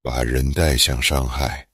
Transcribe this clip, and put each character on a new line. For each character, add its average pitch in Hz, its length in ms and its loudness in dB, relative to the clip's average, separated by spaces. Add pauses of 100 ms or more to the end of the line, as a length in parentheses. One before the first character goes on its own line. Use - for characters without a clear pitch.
把 62 220 -2
人 65 300 0
带 76 240 2
向 62 240 0
伤 65 260 0
害 64 460 -4